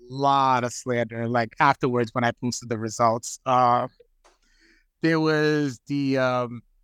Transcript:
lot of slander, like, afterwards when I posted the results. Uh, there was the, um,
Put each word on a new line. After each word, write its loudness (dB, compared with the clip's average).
lot 2
of -4
slander, -4
like, -2
afterwards 0
when -2
I 2
posted -6
the -4
results. -2
Uh, 2
there 2
was 2
the, 0
um, -2